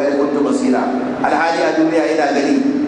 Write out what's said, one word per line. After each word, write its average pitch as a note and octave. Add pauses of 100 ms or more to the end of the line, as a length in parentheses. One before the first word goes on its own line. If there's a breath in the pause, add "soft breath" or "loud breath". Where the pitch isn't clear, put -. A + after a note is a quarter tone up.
qad C#3
kuntu D3
basira. - (400)
Alhali E3
a D#3
duniya D#3+
ina D#3
gani. - (320)